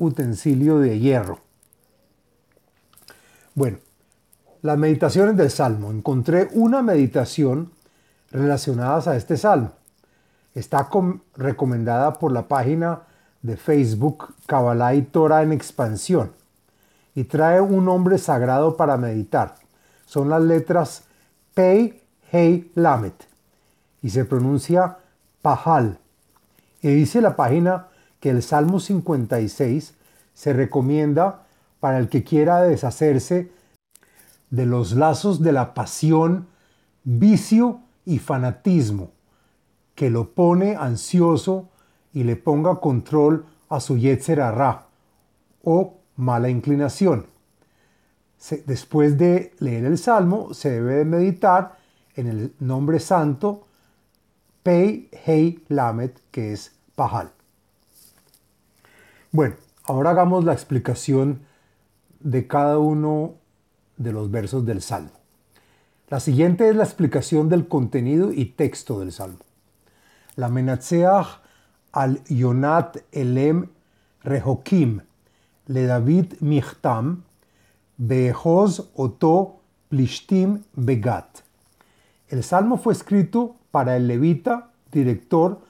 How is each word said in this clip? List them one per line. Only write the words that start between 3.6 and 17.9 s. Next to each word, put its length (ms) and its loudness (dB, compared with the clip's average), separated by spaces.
las 140 0
meditaciones 600 2
del 120 4
Salmo. 440 -2
Encontré 640 0
una 280 2
meditación 880 0
relacionadas 720 -2
a 80 0
este 220 -2
Salmo. 380 2
Está 320 -2
com-, 320 -2
recomendada 800 -2
por 180 -2
la 160 -4
página 540 -2
de 140 -6
Facebook 800 -2
Kabbalah 500 0
y 60 2
Torah 420 2
en 80 0
Expansión 800 -4
y 100 -4
trae 360 2
un 240 2
nombre 340 2